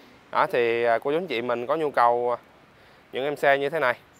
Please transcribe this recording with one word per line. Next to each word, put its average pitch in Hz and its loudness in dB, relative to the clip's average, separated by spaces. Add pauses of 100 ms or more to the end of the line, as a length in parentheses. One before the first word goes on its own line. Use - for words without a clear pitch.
(300)
Đó, 139 0
thì, 117 2
à, 117 2
cô 139 -4
chú 147 0
anh 185 -4
chị 117 -4
mình 123 -4
có 143 -2
nhu 151 -2
cầu, 120 2
à, - - (760)
những 123 -4
em 143 -4
xe 139 4
như 139 -2
thế 160 -4
này, 123 2 (260)